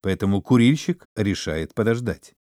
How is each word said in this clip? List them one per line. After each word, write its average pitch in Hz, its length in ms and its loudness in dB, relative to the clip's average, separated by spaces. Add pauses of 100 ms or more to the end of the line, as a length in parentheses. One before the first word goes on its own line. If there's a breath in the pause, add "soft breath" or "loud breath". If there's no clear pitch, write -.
поэтому 98 400 -2
курильщик 127 640 2 (100)
решает 87 600 -4
подождать. 113 680 -4